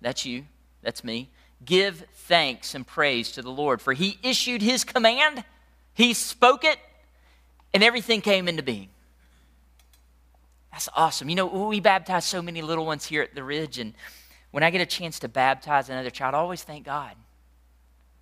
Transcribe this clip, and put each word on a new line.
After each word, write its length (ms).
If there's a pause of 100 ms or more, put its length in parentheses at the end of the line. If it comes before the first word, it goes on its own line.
that's 240
you, 220 (340)
that's 200
me, 280 (340)
"give 400 (100)
thanks 640
and 100
praise 480
to 80
the 100
Lord. 300
For 120
he 280
issued 400
his 220
command, 640 (480)
he 200
spoke 520
it, 120 (960)
and 100
everything 360
came 300
into 140
being." 260 (1800)
That's 200
awesome. 360
You 60
know, 100
we 340
baptize 460
so 160
many 200
little 240
ones 200
here 160
at 120
the 120
Ridge, 320
and 160 (560)
when 140
I 80
get 100
a 40
chance 340
to 100
baptize 600
another 200
child, 260
I 40
always 240
thank 220
God 300 (1080)